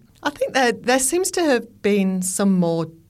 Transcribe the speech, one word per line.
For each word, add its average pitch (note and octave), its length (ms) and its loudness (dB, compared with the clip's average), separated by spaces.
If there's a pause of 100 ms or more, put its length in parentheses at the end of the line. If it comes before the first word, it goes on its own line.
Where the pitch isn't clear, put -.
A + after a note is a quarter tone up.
(220)
I - 80 -2
think C5 240 -6
there, B3 200 2
there B3+ 260 0
seems F4+ 320 -2
to F4+ 100 -2
have B3 400 0
been F#3+ 400 0
some G3 320 0
more E3 320 0 (240)